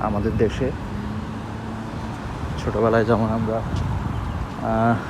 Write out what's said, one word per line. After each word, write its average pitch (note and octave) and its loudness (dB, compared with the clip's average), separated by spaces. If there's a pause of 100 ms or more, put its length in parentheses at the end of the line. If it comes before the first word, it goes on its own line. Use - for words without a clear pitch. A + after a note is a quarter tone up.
আমাদের G#2 0
দেশে A#2 2 (1900)
ছোটোবেলায় A2+ 4
যেমন A2 4
আমরা, A2+ 0
আহ, - 0 (140)